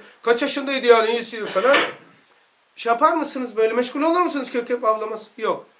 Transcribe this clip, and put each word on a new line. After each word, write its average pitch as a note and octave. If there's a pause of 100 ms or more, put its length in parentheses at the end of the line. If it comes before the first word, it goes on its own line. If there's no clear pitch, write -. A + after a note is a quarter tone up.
(220)
Kaç A#3
yaşındaydı C4+
yani, A3+
iyisi" A#3
falan. A3+ (1000)
Şey A3+
yapar D4
mısınız B3+
böyle? A3
Meşgul B3
olur E4
musunuz C#4+
köpek A#3+
avlaması? A3
Yok. G#3 (140)